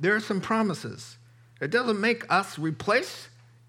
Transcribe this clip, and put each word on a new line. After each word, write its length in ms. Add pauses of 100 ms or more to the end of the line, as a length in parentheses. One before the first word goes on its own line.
there 140
are 60
some 200
promises. 800 (420)
It 100
doesn't 300
make 300
us 280
replace 720 (400)